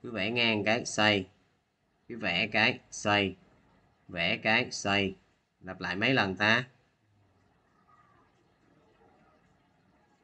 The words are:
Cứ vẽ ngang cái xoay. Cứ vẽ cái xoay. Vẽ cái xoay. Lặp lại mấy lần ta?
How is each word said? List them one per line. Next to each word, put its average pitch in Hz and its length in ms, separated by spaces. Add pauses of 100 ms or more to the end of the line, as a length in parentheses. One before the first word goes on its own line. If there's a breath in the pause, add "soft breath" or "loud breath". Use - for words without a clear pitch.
Cứ 120 80
vẽ 107 200
ngang 113 340
cái 113 200
xoay. 104 440 (800)
Cứ 117 100
vẽ 98 280
cái 113 340 (100)
xoay. 101 460 (720)
Vẽ 90 280
cái 113 340
xoay. 98 440 (460)
Lặp 90 200
lại 90 160
mấy 120 180
lần 98 220
ta? 110 280 (3500)